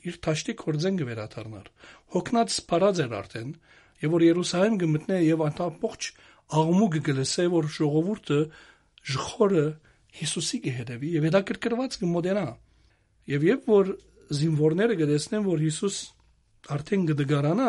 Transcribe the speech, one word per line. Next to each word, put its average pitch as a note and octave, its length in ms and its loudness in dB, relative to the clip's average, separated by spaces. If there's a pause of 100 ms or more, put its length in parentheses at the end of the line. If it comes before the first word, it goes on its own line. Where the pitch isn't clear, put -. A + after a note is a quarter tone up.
իր F3 140 -8
թաշտի - 380 -4
կորձեն E3 420 -2
կվերադառնար։ A2 680 -8 (400)
Հոգնած A#3 480 0
սփարած F3+ 460 2
էր A#2+ 120 -2
արդեն, A2+ 360 -10 (520)
և D#3+ 140 0
որ E3 100 6
Երուսաղեմ F3 540 4
կմտնե E3 400 0
և D#3+ 260 4
այդ D3 160 -4
ամբողջ F3 460 -6 (420)
աղմուկը D#3+ 520 4
կլսե, C3+ 460 0
որ E3 220 2
ժողովուրդը D#3 680 0 (680)
ժխորը E3 600 0 (480)
Հիսուսի D#3+ 460 -6
կհետևի B2 520 -6
և D#3 160 0
հետաքրքրված A3+ 720 -2
կմոտենա։ F3 480 -2 (800)
Եվ C#3+ 180 -2
երբ A#3+ 240 0
որ G3 220 4 (400)
զինվորները D#3+ 680 2
կտեսնեն, D3+ 480 0
որ E3+ 160 0
Հիսուս D#3+ 360 -2 (640)
արդեն E3+ 420 -2
կդգարանա D3+ 640 2